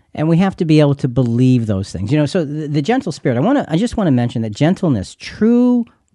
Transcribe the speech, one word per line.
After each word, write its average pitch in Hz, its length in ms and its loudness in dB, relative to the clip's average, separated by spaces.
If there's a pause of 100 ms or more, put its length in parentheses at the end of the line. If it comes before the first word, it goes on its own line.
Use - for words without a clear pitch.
(140)
And 156 160 -2
we 165 80 4
have 190 200 2
to 185 80 -2
be 156 140 4
able 143 160 4
to 143 120 -4
believe 123 580 2
those 95 260 -4
things. 101 200 -4
You 151 80 2
know, 147 80 2
so 170 180 -2
the, 147 220 -8
the 147 160 -2
gentle 233 280 -2
spirit, 131 240 -2
I 123 60 0
wanna, 214 260 0
I 160 100 -2
just 233 200 -2
wanna 185 140 0
mention 123 320 0
that 110 80 -6
gentleness, 143 640 -2
true, 240 680 0 (300)